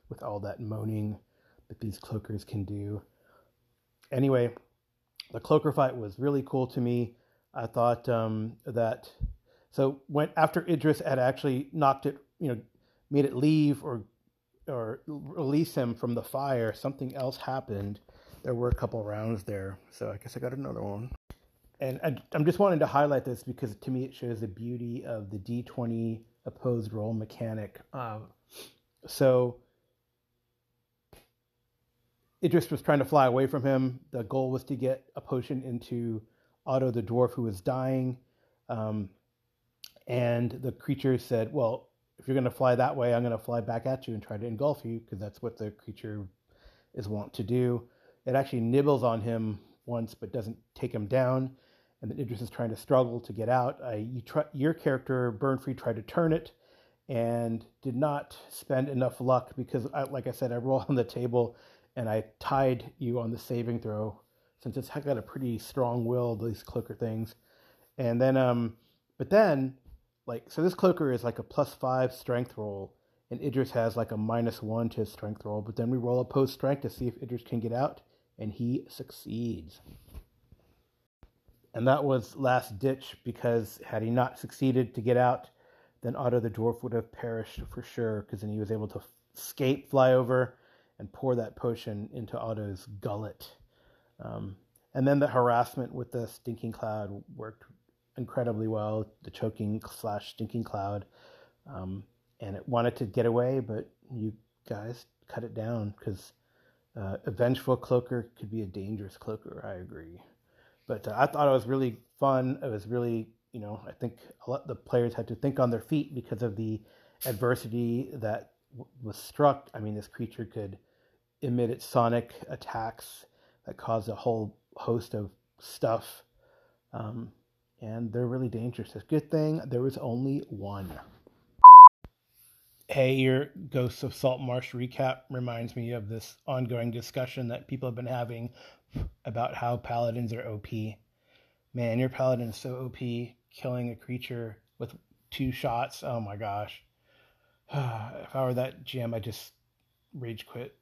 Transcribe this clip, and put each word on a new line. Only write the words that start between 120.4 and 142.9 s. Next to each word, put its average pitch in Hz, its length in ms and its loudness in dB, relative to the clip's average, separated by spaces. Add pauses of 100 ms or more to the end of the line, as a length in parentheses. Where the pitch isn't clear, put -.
could 101 360 -10 (640)
emit 120 280 2
its - 140 -8
sonic 117 500 2 (140)
attacks - 760 -10 (420)
that - 100 -12
caused 113 320 -4
a 104 80 -6
whole 110 420 -4 (200)
host 117 360 -4
of 104 160 -6 (300)
stuff. - 640 -4 (680)
Um, 113 400 -10 (480)
and 113 320 -8
they're 123 140 0
really 127 220 -2
dangerous. 113 480 -8
It's 104 80 -16
a - 20 -20
good 151 240 0
thing 156 360 0
there 127 160 -2
was 131 140 -2
only 135 520 -2
one. 98 500 -10 (1900)
Hey, 131 260 2
your 131 360 2 (180)
Ghosts 127 340 -4
of 135 100 -6
Saltmarsh 127 640 -2
recap 127 460 -4 (100)
reminds 123 460 -8
me 117 160 -6
of 107 160 -6
this 113 280 -10 (120)
ongoing 123 420 -4
discussion 123 560 -8
that - 220 -8
people 131 180 -6
have 120 80 -6
been 123 120 -8
having 120 460 -6 (720)
about 117 300 -4
how 120 220 -2
paladins 117 560 -2
are 113 120 -8
O 107 140 -8
P. 110 400 -8 (760)
Man, 120 280 0
your 131 80 2
paladin 127 400 0
is 107 80 -10
so 127 180 -10
O 127 140 -8
P, 120 480 -6 (120)